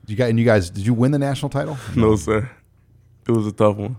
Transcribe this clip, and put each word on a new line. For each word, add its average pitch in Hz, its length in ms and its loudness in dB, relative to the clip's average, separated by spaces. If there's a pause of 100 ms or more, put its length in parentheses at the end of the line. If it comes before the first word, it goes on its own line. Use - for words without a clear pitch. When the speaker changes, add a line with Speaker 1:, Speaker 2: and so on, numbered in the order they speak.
Speaker 1:
You 104 80 -8
got, 120 160 -2
and 113 80 2
you 117 60 2
guys, 107 260 4
did 101 140 -8
you 120 100 2
win 123 160 2
the 147 80 0
national 139 300 -4
title? 147 360 -6
Speaker 2:
<laughs> 90 100 -10
No, 110 200 4
sir. 107 340 -2 (760)
It - 60 -2
was 110 120 0
a 107 60 -4
tough 104 240 2
one. 107 240 -8